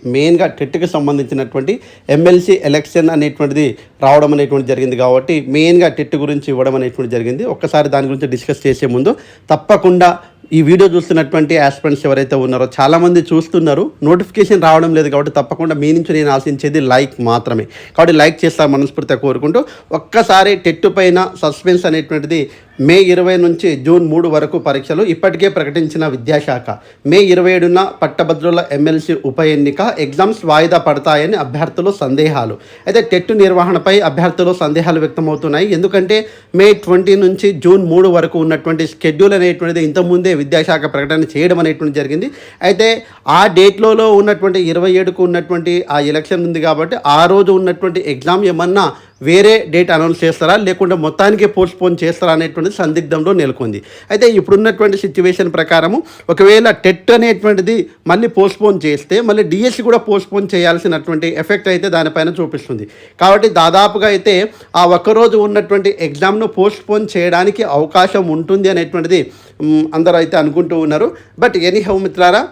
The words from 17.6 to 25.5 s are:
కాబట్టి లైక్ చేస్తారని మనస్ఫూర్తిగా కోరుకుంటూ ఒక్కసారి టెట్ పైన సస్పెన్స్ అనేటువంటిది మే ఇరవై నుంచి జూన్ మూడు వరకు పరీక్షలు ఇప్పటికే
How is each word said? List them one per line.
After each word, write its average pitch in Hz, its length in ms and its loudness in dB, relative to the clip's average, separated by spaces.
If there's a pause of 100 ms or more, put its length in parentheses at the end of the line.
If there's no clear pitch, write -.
కాబట్టి 165 260 4
లైక్ 156 220 2
చేస్తారని 156 320 0
మనస్ఫూర్తిగా 135 500 -4
కోరుకుంటూ 139 360 -2 (380)
ఒక్కసారి 196 540 2 (140)
టెట్ 170 220 0 (100)
పైన 180 220 4 (240)
సస్పెన్స్ 180 460 -2
అనేటువంటిది 156 500 -4 (460)
మే 156 80 4 (180)
ఇరవై 180 220 2 (100)
నుంచి 170 240 0 (180)
జూన్ 170 260 4
మూడు 170 220 0
వరకు 151 220 -2 (100)
పరీక్షలు 147 360 -2 (100)
ఇప్పటికే 175 440 0